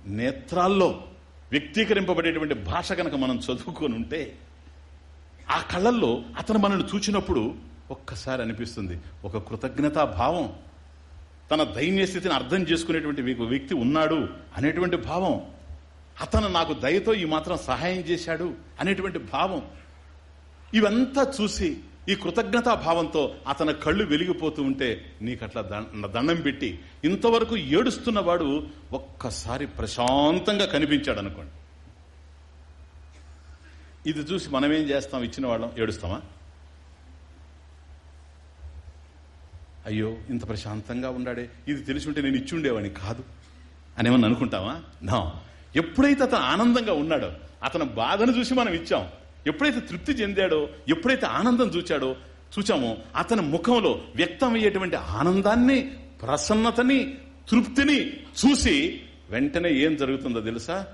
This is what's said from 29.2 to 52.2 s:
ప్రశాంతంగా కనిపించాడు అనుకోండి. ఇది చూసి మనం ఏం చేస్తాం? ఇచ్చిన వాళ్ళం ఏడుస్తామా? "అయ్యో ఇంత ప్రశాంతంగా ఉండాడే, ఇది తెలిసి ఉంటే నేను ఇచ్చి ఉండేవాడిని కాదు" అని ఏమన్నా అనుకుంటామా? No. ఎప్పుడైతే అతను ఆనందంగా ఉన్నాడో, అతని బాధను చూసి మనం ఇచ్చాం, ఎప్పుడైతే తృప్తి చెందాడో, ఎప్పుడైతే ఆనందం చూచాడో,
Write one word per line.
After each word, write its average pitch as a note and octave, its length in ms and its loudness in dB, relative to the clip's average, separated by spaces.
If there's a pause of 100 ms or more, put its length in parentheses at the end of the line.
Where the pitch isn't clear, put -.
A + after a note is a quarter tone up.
ప్రశాంతంగా D3 1000 2
కనిపించాడు C#3+ 540 2
అనుకోండి. F#2+ 320 -10 (2500)
ఇది D3+ 100 -2
చూసి D3+ 300 -6
మనం C#3 240 2
ఏం D#3 80 2
చేస్తాం? C#3 420 -2
ఇచ్చిన C3 240 -6
వాళ్ళం A#2 320 -2
ఏడుస్తామా? G#2+ 420 -4 (3750)
"అయ్యో A2 320 -2 (120)
ఇంత A2+ 180 -4
ప్రశాంతంగా A2 600 -6
ఉండాడే, B2 400 -6 (180)
ఇది C#3+ 140 -4
తెలిసి C3+ 260 -4
ఉంటే D3 140 -2
నేను C3+ 140 2
ఇచ్చి C3+ 200 -4
ఉండేవాడిని A#2 380 -2
కాదు" A2 300 -8 (760)
అని - 120 2
ఏమన్నా B2 180 6
అనుకుంటామా? A#2 560 -2 (200)
No. F#2 260 0 (460)
ఎప్పుడైతే C4+ 480 4
అతను A3+ 180 2
ఆనందంగా G#3+ 520 4
ఉన్నాడో, D3 380 0 (320)
అతని D#3 200 0
బాధను C#3+ 480 2
చూసి B3 220 0
మనం A#3 200 2
ఇచ్చాం, E3 340 0 (400)
ఎప్పుడైతే C4 320 2
తృప్తి F3 320 -6
చెందాడో, F#3+ 580 2 (180)
ఎప్పుడైతే A#3 380 2
ఆనందం A3 420 4
చూచాడో, D3+ 480 -2 (440)